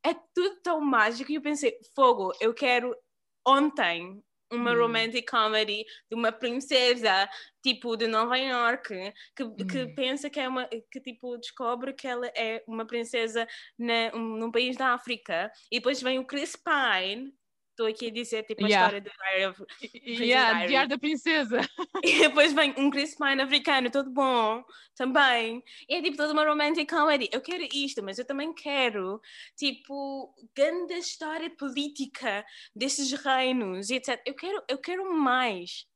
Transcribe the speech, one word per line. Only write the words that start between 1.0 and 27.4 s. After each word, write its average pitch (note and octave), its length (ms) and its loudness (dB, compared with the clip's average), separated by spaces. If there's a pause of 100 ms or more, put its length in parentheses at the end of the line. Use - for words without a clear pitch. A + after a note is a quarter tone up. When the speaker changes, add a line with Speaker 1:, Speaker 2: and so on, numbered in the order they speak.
Speaker 1:
E D#4 40 0
eu D4+ 60 -4
pensei, D4 360 0 (160)
fogo, A3+ 460 4
eu A3+ 120 4
quero B3 420 0 (520)
ontem G#3 760 2 (300)
uma A#3+ 200 0
Speaker 2:
Hum. A#3 60 4
Speaker 1:
romantic A#3 520 0
comedy G#3+ 540 0 (260)
de A3+ 40 -6
uma A3+ 160 2
princesa, A#3+ 960 2 (360)
tipo, A#3+ 340 -2
de A3+ 100 0
Nova A3+ 300 2
York, B3+ 520 0 (460)
que, G#3+ 300 -8
que B3+ 200 -4
Speaker 2:
Hum. - 100 -12
Speaker 1:
pensa C#4 340 -4
que D4 100 -8
é C4 100 -2
uma, B3+ 180 -4
que, A#3 340 -12
tipo, A#3+ 380 -10
descobre B3 560 -6
que C4+ 120 -12
ela B3 200 -4 (100)
é A3+ 300 -4
uma A3+ 200 -8
princesa A#3 600 -4 (300)
na, A#3 360 0
um, A3+ 220 -6
num A3+ 140 -4
país B3 260 0
da C4 160 0
África. A3 580 -4 (200)
E A#3+ 80 -2
depois C4+ 240 0
vem B3+ 160 0
o B3+ 80 -4
Chris C#4+ 300 -6
Pine. A#3+ 760 0 (420)
Tô A3+ 120 -2
aqui A3 220 -2
a - 20 -4
dizer, A3+ 320 -6
tipo, A3 240 -4
a - 20 4
Speaker 2:
Yeah. F#3+ 180 6
Speaker 1:
história G3+ 140 0
do G3+ 180 -16
Diary F#3+ 280 0
of F#3+ 160 -8 (180)
Speaker 2:
E-, - 60 -12
e-, - 140 -18
Speaker 1:
Princess A#3+ 280 -4
Speaker 2:
yeah, B3 240 6
Speaker 1:
Diary. F3 160 2
Speaker 2:
Diário C4+ 220 4
da C#4 80 0
Princesa. D4 600 0
<laughs> - 440 -6
Speaker 1:
E D#4+ 140 4
depois D4 340 6
vem C#4+ 240 2
um C#4 140 4
Chris C#4 240 -2
Pine C4+ 260 2
africano, C4+ 500 2
todo C4+ 200 0
bom, B3 520 2 (320)
também. B3+ 680 2 (240)
E C#4 60 -2
é, F4 80 -2
tipo, D4 160 -2
toda D4+ 160 0
uma D4+ 100 4
romantic D4+ 460 2
comedy. D4 420 2
Eu B3+ 80 -2